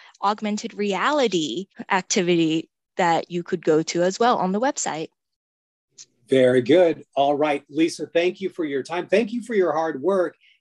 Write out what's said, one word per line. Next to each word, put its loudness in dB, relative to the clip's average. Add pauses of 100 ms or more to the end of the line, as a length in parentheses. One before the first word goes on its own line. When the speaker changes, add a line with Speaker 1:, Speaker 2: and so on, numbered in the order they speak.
(220)
Speaker 1:
augmented -4
reality -2 (240)
activity 0 (280)
that 0
you -4
could -8
go 4
to -2
as -2
well 4
on 0
the -2
website. -4 (1200)
Speaker 2:
Very 4
good. 4 (120)
All 2
right, -2
Lisa, -2
thank -2
you -4
for -8
your -4
time. -8
Thank 2
you -6
for -8
your 2
hard -2
work 0 (240)